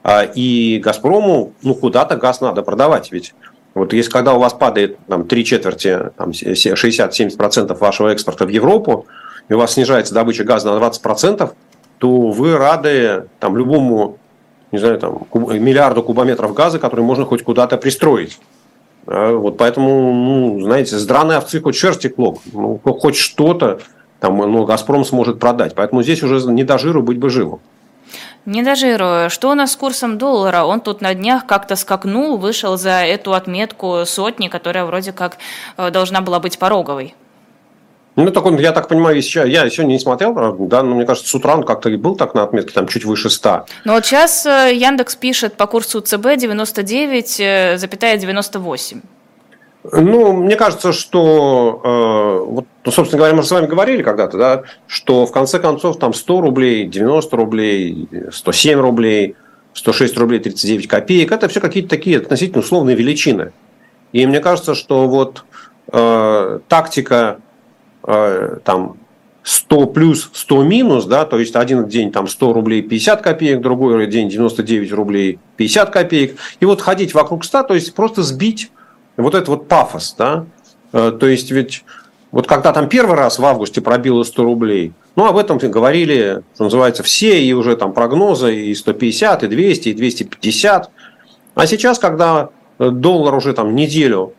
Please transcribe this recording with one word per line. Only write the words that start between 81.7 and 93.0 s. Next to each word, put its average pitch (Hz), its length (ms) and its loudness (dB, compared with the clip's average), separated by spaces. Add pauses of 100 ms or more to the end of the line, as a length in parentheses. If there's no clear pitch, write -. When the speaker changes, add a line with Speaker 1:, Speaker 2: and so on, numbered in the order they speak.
Speaker 1:
вот - 160 -2
когда 147 260 2
там 147 160 -2
первый 226 260 4
раз 131 240 0
в 127 60 2
августе 117 360 0
пробило 123 420 0
сто 120 200 -2
рублей, 107 500 0 (220)
ну, 202 100 4
об 185 120 4
этом 196 200 0
говорили, 127 840 2 (120)
что 107 100 -2
называется, 123 380 2
все, 202 400 2
и 127 100 2
уже 120 220 2
там 98 180 -4
прогнозы, 127 640 2
и 104 200 -4
сто - 180 -2
пятьдесят, 139 500 0
и 110 40 -4
двести, 147 420 0
и 107 40 -4
двести 117 300 -2
пятьдесят. - 680 -2 (640)
А 160 120 2
сейчас, 226 320 0
когда, 165 500 2 (280)
э, 127 120 0
доллар 143 460 2